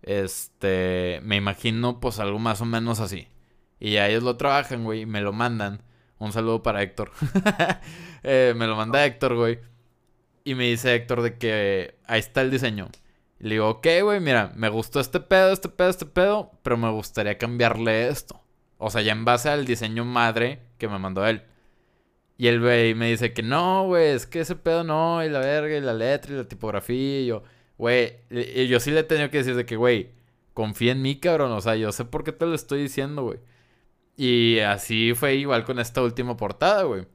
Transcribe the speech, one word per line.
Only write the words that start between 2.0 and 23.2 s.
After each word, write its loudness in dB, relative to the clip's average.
algo -2
más -2
o -4
menos -2
así". -8
Y -2
ya 4
ellos 2
lo -2
trabajan, 0
güey, -4
y -10
me -6
lo -2
mandan. -4
Un -8
saludo -2
para 0
Héctor. -6
<laughs> 0
Eh, 6
me -2
lo 0
manda 2
Héctor, 0
güey. 2
Y -4
me -2
dice 2
Héctor 0
de -2
que -2
ahí 2
está -2
el 2
diseño. -2
Y -18
le -6
digo, 2
"Ok, -2
güey, 2
mira, 2
me -2
gustó -2
este -2
pedo, 6
este -2
pedo, 2
este -6
pedo, 0
pero 2
me 0
gustaría -4
cambiarle 0
esto". -8
O -4
sea, -2
ya 2
en -2
base 2
al 0
diseño -2
madre 0
que -6
me -6
mandó -2
él. 0
Y 2
el 4
güey 4
me 0
dice 0